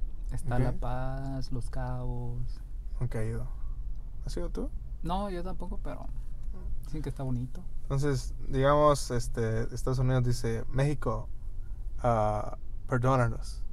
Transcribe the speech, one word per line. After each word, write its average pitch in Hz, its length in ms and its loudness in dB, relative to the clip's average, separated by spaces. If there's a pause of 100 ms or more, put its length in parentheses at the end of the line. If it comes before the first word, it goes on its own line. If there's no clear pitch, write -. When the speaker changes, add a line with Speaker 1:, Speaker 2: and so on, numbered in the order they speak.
(320)
Speaker 1:
Está 123 240 0
Speaker 2:
Ok. 117 60 6
Speaker 1:
La - 120 4
Paz, 131 800 -2
Los 120 180 -2
Cabos. 123 920 -2 (380)
Speaker 2:
Nunca 120 220 0
he 113 80 0
ido. 117 180 -2 (800)
¿Has - 120 -4
ido 175 120 -2
tú? - 200 -2 (340)
Speaker 1:
No, 190 260 0
yo 175 140 -4
tampoco, 185 400 -2
pero - 240 -6 (760)
dicen - 200 -4
que 139 60 -4
está 139 140 -6
bonito. 127 400 -2 (200)
Speaker 2:
Entonces, 139 500 0 (140)
digamos, 143 640 6
este, 113 520 2 (100)
Estados 127 260 0
Unidos 127 240 4
dice, 117 480 2
"México, 135 560 2 (760)
ah, 107 560 2 (300)
perdónanos. 123 720 2 (120)